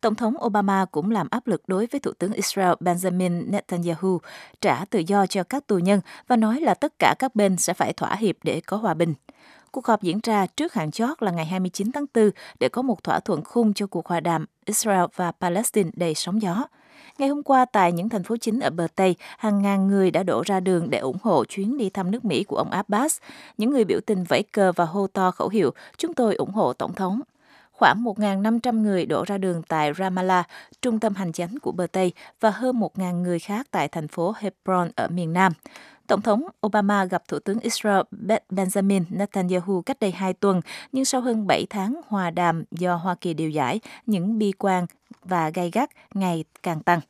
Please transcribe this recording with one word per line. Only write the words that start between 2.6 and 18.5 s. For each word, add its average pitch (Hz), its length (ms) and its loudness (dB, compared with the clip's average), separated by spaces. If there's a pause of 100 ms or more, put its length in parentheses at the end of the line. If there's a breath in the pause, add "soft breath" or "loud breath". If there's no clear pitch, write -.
Benjamin 180 680 0
Netanyahu 175 680 -2 (420 loud breath)
trả 151 300 2
tự 226 80 0
do 190 280 2
cho 185 180 -2
các 277 220 -6
tù 196 120 2
nhân 185 220 4 (280 loud breath)
và 247 80 4
nói 220 240 2
là 247 140 2
tất - 240 -4
cả 131 200 4
các - 160 -2
bên 196 220 4
sẽ - 180 -2
phải - 180 0
thỏa - 220 -4
hiệp 208 280 0
để 160 180 -2
có - 160 -6
hòa 214 180 0
bình. 165 200 0 (560 loud breath)
Cuộc - 160 -8
họp 220 160 4
diễn 185 200 -2
ra 208 240 2
trước 320 260 -4
hạn 156 180 -2
chót 233 320 -4
là 208 80 0
ngày 160 160 -4
hai 185 140 -4
mươi 185 120 -2
chín 208 200 -4
tháng 294 140 -4
tư 214 240 4 (300 loud breath)
để - 80 2
có 247 140 -4
một 247 220 -2
thỏa - 160 0
thuận 160 240 -4
khung 220 300 2
cho 202 120 -4
cuộc 175 200 -6
hòa 170 140 -2
đàm 160 240 0 (200)
Israel 202 400 2 (120)
và 175 160 -2
Palestine 185 640 0
đầy 165 180 0
sóng 196 280 -2
gió. 196 220 -2 (540 loud breath)
Ngày 277 100 0
hôm 285 140 -2
qua, 262 220 6
tại 185 280 4
những 175 160 -2
thành 202 160 -2
phố 226 120 -4
chính 226 240 -2